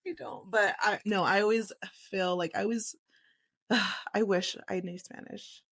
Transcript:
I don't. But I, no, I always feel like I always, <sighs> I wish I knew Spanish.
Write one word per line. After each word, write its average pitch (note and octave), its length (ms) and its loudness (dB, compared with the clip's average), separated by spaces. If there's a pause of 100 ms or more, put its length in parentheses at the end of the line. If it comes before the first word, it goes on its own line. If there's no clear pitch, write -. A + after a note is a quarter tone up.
I F4+ 100 -6
don't. A#2 320 -12
But G3+ 300 4
I, G#3 260 2
no, G#3 180 2
I F#3 180 4
always G#3+ 300 4 (380)
feel F3+ 280 0
like E3+ 180 0
I G3 80 0
always, A3 320 -2 (580)
<sighs> - 160 -20
I G#3 540 0
wish F#3 320 0 (140)
I F#3 120 -2
knew F3 160 -8
Spanish. - 760 -16